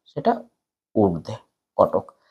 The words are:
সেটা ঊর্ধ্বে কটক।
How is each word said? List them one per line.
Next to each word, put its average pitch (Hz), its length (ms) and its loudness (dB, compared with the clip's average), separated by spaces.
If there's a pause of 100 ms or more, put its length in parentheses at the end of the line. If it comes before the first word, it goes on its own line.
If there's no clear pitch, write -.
সেটা 226 380 -2 (520)
ঊর্ধ্বে 98 400 0 (420)
কটক। 95 280 2 (260)